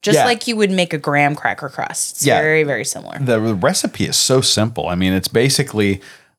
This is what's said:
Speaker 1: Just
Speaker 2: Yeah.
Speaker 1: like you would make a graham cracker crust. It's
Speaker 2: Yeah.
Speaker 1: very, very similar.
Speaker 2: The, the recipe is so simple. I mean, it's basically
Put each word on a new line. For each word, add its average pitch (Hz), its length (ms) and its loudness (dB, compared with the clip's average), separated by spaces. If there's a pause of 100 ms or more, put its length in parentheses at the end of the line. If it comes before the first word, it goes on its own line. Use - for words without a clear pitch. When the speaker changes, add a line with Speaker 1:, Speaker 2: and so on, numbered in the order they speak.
Speaker 1:
Just 214 140 4
Speaker 2:
Yeah. 131 80 4
Speaker 1:
like 233 220 0
you 240 80 -2
would 214 160 2
make 180 220 0
a 160 60 -2
graham 143 360 2
cracker 139 340 -4
crust. - 480 -8
It's - 80 -4
Speaker 2:
Yeah. 120 140 4
Speaker 1:
very, 156 240 2
very 135 220 -2
similar. - 340 -10
Speaker 2:
The, 123 200 2
the 110 160 0
recipe 131 500 0
is 80 100 -2
so 131 260 2
simple. 107 460 -2
I 90 80 -2
mean, 92 180 2
it's 95 140 0
basically 110 720 0 (400)